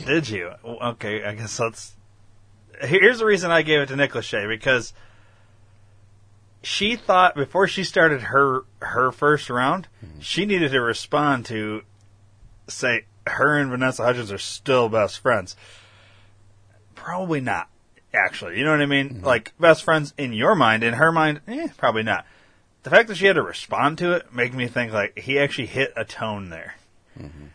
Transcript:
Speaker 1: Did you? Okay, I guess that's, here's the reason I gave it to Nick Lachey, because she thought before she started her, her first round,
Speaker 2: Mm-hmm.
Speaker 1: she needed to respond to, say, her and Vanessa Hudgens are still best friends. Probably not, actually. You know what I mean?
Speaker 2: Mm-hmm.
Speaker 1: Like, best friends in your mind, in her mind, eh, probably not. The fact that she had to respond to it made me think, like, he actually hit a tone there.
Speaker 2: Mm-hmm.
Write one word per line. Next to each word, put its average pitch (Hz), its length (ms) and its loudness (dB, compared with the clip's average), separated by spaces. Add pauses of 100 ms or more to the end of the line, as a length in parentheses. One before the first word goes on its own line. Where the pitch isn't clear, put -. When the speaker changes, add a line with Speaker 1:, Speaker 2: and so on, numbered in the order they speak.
Speaker 1:
Did 147 240 -2
you? 92 220 -8 (140)
Okay, 113 580 -6
I 104 120 -6
guess 107 220 -10
that's, - 380 -6 (840)
here's 190 380 4
the 226 60 0
reason 180 260 2
I 165 100 4
gave 151 200 2
it 139 60 -2
to 135 80 -8
Nick 139 180 0
Lachey, 107 340 -4
because 113 460 -2 (1700)
she 214 320 -2
thought 185 400 4
before 175 320 0
she 190 160 -4
started 156 380 2
her, 131 400 2 (200)
her 123 300 0
first 147 380 0
round, 135 380 -2 (160)
Speaker 2:
Mm-hmm. 78 160 -18
Speaker 1:
she 160 260 -4
needed 175 260 0
to 131 100 2
respond 131 640 0
to, 107 380 -6 (840)
say, 120 380 -2 (200)
her 147 320 2
and 143 120 0
Vanessa 123 340 -2
Hudgens 120 300 0
are 98 40 -8
still 123 520 0
best 104 300 0
friends. 107 360 0 (1400)
Probably 175 460 -4
not, 104 300 -4 (440)
actually. 92 440 0
You 131 80 0
know 156 60 2
what 151 100 4
I 143 40 2
mean? 139 240 0
Speaker 2:
Mm-hmm. 110 160 -8
Speaker 1:
Like, 123 340 0
best 160 240 6
friends 156 340 0
in 131 160 -6
your 135 220 4
mind, 113 280 4
in 117 120 2
her 156 160 4
mind, 156 360 2
eh, 285 300 -8
probably 110 260 2
not. 104 220 -2 (580)
The - 60 -10
fact 214 180 6
that 214 80 -8
she 185 120 2
had 190 100 4
to 143 40 2
respond 110 580 -2
to 175 140 -2
it - 200 -4
made 123 200 -2
me 127 140 -4
think, 117 240 -4
like, 104 260 -2
he 131 220 -2
actually 139 280 -2
hit 131 280 -4
a 113 80 -6
tone 104 460 -8
there. 82 260 -16 (420)
Speaker 2:
Mm-hmm. - 360 -18